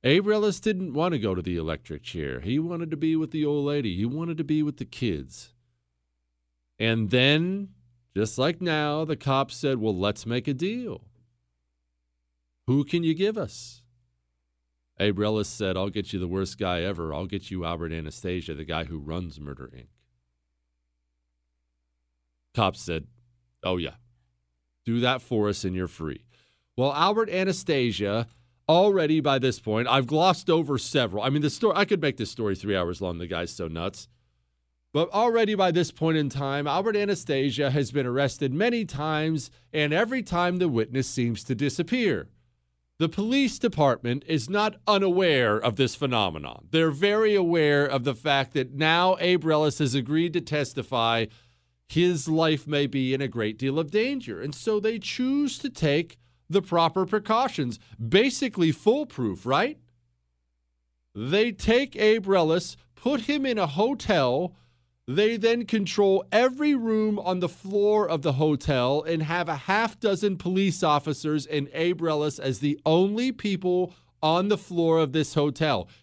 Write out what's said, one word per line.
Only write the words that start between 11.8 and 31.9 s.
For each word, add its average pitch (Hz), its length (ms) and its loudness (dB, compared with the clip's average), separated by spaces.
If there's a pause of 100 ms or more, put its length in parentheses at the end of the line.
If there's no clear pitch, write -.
Who 139 180 2
can 170 200 -2
you 160 100 2
give 202 240 -2
us?" - 460 -12 (1160)
Abe 101 200 2
Reles 104 260 0
said, 95 320 -4
"I'll 98 120 -2
get 101 240 -8
you 95 60 -4
the 90 80 -4
worst 92 300 -4
guy 90 240 -2
ever. 85 320 -4
I'll 87 140 -6
get 98 240 -10
you 90 140 -6
Albert 82 260 -6
Anastasia, 82 640 -8
the 78 80 -12
guy 80 220 -6
who 80 120 -10
runs 78 420 -10
Murder, 67 360 -14
Inc." 62 120 -20 (2750)
Cops 98 260 0
said, 80 260 -6 (540)
"Oh, 92 160 -2
yeah. 80 180 -6 (880)
Do 117 140 0
that 127 220 2
for 104 280 0
us 101 140 -4
and 92 120 -4
you're 92 120 -4
free." 78 360 -10 (520)
Well, 139 180 0
Albert 202 360 2
Anastasia, 123 1000 0 (400)
already 170 520 4
by 135 180 2
this 123 220 0
point, 110 280 0
I've 127 200 4
glossed 165 420 2
over 160 300 2
several. 104 420 0
I 131 80 0
mean, 147 140 0
the 147 80 0
story, 202 240 2
I 196 100 4
could 190 160 0